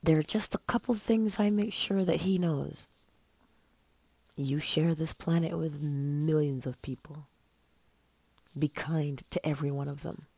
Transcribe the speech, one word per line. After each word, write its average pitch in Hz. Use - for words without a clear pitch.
There 156
are 156
just -
a -
couple -
things 220
I 208
make 208
sure 196
that 165
he 185
knows. 156
You 143
share 160
this 160
planet 170
with 151
millions 147
of 127
people. 143
Be 147
kind 147
to -
every 147
one 139
of 143
them. 156